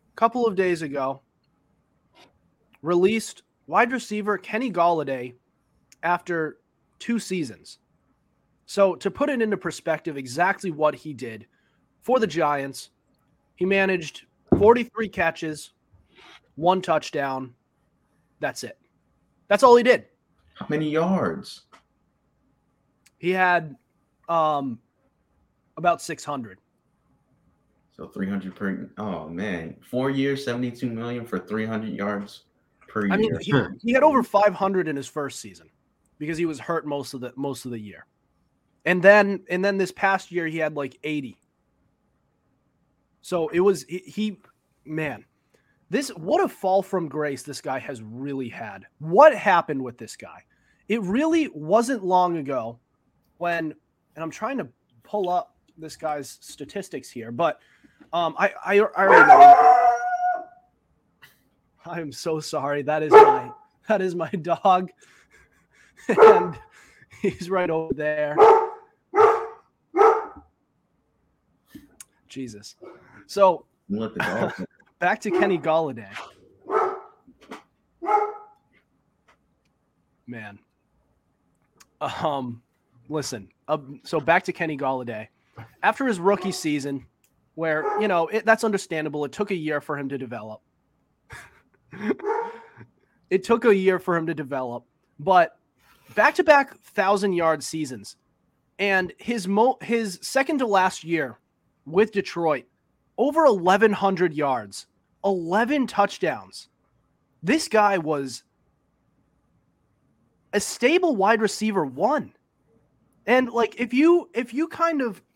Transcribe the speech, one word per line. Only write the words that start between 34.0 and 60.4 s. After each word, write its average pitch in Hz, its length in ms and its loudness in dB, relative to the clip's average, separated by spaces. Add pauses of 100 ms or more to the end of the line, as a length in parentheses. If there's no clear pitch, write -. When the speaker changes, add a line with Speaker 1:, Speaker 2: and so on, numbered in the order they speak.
Speaker 1:
over 277 220 4
five 208 320 2
hundred 190 320 -2
in 151 80 -4
his 139 120 -10
first 139 320 -8
season 92 300 -20 (480)
because 156 220 -8
he 170 80 0
was 151 120 -6
hurt 156 280 -4
most 143 260 -8
of 127 80 -12
the, 123 140 -10
most 135 300 -8
of 127 40 -10
the 117 100 -10
year. 104 280 -18 (760)
And 175 180 0
then, 202 480 6
and 180 120 -2
then 196 140 0
this 180 140 -2
past 196 400 -2
year, 170 160 -6
he 156 100 -8
had, 156 180 -4
like, 143 280 -8
eighty. 147 340 -8 (1800)
So 165 280 -4
it 165 100 -2
was, 185 240 2
he, 175 160 -12
he, 208 400 -8 (440)
man, 151 420 -8 (640)
this, 269 160 -4
what 220 340 -4
a - 60 0
fall 190 340 -2
from 180 280 -6
grace 147 340 -6
this 139 160 -14
guy 135 180 -8
has 127 240 -12
really 131 460 -10
had. 101 380 -16 (140)
What 220 360 6
happened 165 480 0
with 120 140 -12
this - 180 -16
guy? 85 300 -20 (420)
It 226 140 0
really 285 480 0
wasn't 214 520 0
long 180 360 2
ago 127 420 -8 (600)
when, 165 360 -4 (400)
and 156 80 -12
I'm 160 80 -10
trying 254 280 -8
to 143 100 -10 (340)
pull 196 260 -4
up - 280 -4 (200)
this 160 200 -18
guy's 147 420 -8
statistics - 720 -14
here, 113 200 -14
but, 147 300 -2 (540)
um, 165 260 -2
I, 196 140 0 (100)
I, 196 160 2
I - 0 -
already 196 480 6
know. 719 1160 8 (1400)